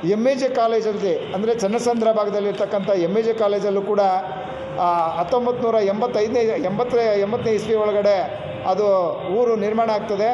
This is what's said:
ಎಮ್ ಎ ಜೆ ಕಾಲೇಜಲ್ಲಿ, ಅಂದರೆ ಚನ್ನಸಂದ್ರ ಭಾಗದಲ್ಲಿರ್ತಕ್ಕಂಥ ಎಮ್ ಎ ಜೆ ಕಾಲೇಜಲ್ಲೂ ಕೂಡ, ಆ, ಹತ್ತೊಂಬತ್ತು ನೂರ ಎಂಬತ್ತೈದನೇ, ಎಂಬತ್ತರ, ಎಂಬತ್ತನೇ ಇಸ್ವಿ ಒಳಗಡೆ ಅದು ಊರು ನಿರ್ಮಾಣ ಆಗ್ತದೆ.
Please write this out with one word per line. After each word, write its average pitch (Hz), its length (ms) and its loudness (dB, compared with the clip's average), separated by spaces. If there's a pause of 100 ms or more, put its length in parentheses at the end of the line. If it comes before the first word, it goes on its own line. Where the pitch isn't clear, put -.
(140)
ಎಮ್ 220 180 0
ಎ - 20 2
ಜೆ 262 140 0 (120)
ಕಾಲೇಜಲ್ಲಿ, 214 540 0 (200)
ಅಂದರೆ 214 180 0 (120)
ಚನ್ನಸಂದ್ರ 233 440 0 (120)
ಭಾಗದಲ್ಲಿರ್ತಕ್ಕಂಥ 202 680 -2 (180)
ಎಮ್ 196 120 0
ಎ - 20 -2
ಜೆ 226 200 0
ಕಾಲೇಜಲ್ಲೂ 202 400 0 (100)
ಕೂಡ, 202 100 2 (840)
ಆ, 175 40 2 (300)
ಹತ್ತೊಂಬತ್ತು 247 480 0
ನೂರ 226 100 2 (160)
ಎಂಬತ್ತೈದನೇ, 220 500 0 (280)
ಎಂಬತ್ತರ, 240 280 0 (280)
ಎಂಬತ್ತನೇ 226 320 -2
ಇಸ್ವಿ 214 260 0
ಒಳಗಡೆ 208 320 2 (560)
ಅದು 202 160 2 (480)
ಊರು 233 200 2
ನಿರ್ಮಾಣ 220 340 0
ಆಗ್ತದೆ. 208 440 0